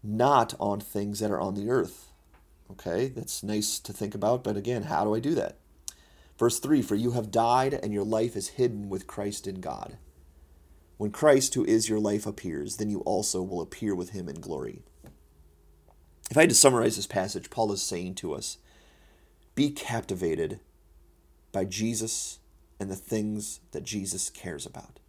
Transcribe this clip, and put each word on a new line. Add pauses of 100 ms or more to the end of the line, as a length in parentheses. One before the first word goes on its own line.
not
on
things
that
are
on
the
earth." (580)
Okay,
that's
nice
to
think
about,
but
again,
how
do
I
do
that? (800)
Verse
three,
"For
you
have
died,
and
your
life
is
hidden
with
Christ
in
God. (1000)
When
Christ,
who
is
your
life,
appears,
then
you
also
will
appear
with
him
in
glory." (1500)
If
I
had
to
summarize
this
passage,
Paul
is
saying
to
us, (1000)
be
captivated (960)
by
Jesus (420)
and
the
things (120)
that
Jesus
cares
about.